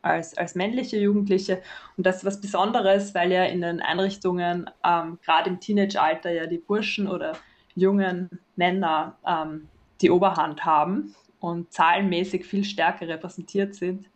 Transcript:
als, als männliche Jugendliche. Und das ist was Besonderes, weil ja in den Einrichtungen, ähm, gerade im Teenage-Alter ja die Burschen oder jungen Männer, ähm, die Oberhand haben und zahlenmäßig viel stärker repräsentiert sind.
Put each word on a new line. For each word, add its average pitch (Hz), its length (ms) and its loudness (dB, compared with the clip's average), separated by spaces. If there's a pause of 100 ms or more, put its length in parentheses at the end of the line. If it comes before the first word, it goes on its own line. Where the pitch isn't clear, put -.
als, 165 340 -2
als 175 160 -4
männliche 226 440 -2
Jugendliche. 202 640 2 (340)
Und 180 80 -4
das 185 120 4
ist - 80 -14
was 196 140 -2
Besonderes, 202 760 2
weil 180 160 2
ja 185 140 4
in 175 160 -2
den 170 200 -4
Einrichtungen, 180 880 -2 (160)
ähm, 170 400 0
gerade 165 240 2
im 180 100 -4
Teenage-Alter 196 720 0
ja 165 140 -2
die 170 140 -6
Burschen 208 480 -2
oder 165 260 -6 (420)
jungen 185 540 2 (260)
Männer, 175 600 0 (100)
ähm, 156 400 -4 (340)
die 175 100 6
Oberhand 165 520 2
haben 175 520 0 (240)
und 170 340 -6
zahlenmäßig 180 720 2
viel 202 180 -2
stärker 175 440 -2
repräsentiert 180 680 -6
sind. 185 320 -6 (100)